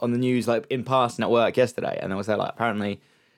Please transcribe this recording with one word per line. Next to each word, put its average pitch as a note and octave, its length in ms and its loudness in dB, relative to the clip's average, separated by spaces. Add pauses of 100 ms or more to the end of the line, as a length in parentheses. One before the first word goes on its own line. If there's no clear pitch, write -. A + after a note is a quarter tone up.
on A#2+ 120 0
the A#2+ 60 0
news, B2 300 0
like, A2+ 220 0
in C3 120 -2
passing B2 400 0
at G2 80 0
work A2 280 4
yesterday, - 420 0
and F#2 120 -6
I F#2+ 40 -4
was G2+ 100 -6
there, G#2+ 120 0
like, - 120 -2
apparently G#2 500 -4 (380)